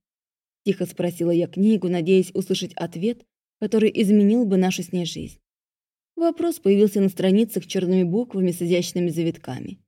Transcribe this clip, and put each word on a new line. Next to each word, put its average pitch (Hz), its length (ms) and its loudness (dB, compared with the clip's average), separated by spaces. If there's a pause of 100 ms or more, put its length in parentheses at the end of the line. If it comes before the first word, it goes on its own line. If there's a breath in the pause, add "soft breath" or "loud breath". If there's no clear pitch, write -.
(640)
тихо 185 200 -2
спросила 175 460 -4
я 170 160 0
книгу, 185 400 0
надеясь 180 460 2
услышать 190 400 -6
ответ, 170 520 -6 (360)
который 214 320 2
изменил 208 520 4
бы 196 120 2
нашу 185 260 0
с - 80 -12
ней 175 140 -4
жизнь. - 340 -12 (800)
Вопрос 330 420 -2
появился 202 400 4
на 196 80 2
страницах 190 580 0
чёрными 185 380 0
буквами 190 480 -2
с 175 100 -8
изящными 175 480 -2
завитками. 165 800 -6